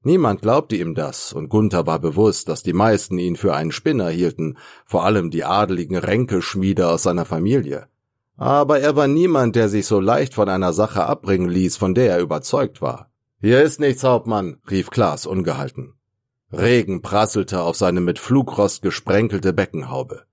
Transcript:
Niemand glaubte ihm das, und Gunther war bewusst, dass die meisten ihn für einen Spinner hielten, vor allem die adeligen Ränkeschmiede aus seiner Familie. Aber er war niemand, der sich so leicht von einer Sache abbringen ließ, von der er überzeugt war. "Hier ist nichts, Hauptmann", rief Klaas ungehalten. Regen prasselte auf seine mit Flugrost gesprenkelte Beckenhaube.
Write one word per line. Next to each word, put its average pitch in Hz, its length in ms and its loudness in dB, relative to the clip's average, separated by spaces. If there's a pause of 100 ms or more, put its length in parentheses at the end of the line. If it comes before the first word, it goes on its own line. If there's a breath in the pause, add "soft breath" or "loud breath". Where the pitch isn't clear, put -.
Niemand 139 360 2
glaubte 113 340 0
ihm 85 200 -4
das, - 360 -6
und 76 160 -8
Gunther 95 400 2
war 78 120 0
bewusst, 85 500 0
dass 76 120 -6
die 87 120 -2
meisten 98 440 0
ihn 87 200 -2
für 95 160 0
einen 78 180 -2
Spinner 117 380 -2
hielten, 82 480 -2 (280 loud breath)
vor 87 200 -2
allem 95 260 2
die 78 140 -4
adeligen 90 500 -2
Ränkeschmiede 95 960 0
aus 82 140 0
seiner 87 200 0
Familie. 82 640 -2 (480)
Aber 139 440 2
er 143 180 2
war 143 100 4
niemand, 139 480 2
der 113 140 4
sich 101 160 0
so 101 160 2
leicht 127 320 0
von 101 160 0
einer 92 240 0
Sache 92 320 0
abbringen 92 440 0
ließ, 90 280 0
von 92 180 0
der 120 160 4
er 87 80 2
überzeugt 87 600 -4
war. - 300 -8 (280)
"Hier 117 220 4
ist 156 180 2
nichts, 135 240 0
Hauptmann", 110 540 0 (120)
rief 95 200 -2
Klaas 87 360 0
ungehalten. 85 680 -6 (580)
Regen 104 500 2
prasselte 101 600 -2
auf 85 160 -2
seine 90 240 2
mit 87 180 0
Flugrost - 640 0
gesprenkelte 95 720 0
Beckenhaube. 98 800 -6